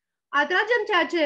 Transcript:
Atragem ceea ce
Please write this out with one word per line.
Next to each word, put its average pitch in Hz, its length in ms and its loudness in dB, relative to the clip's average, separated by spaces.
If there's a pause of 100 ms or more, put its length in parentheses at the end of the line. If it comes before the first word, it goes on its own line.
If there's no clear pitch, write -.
(280)
Atragem 370 580 0
ceea 370 200 0
ce 330 200 -2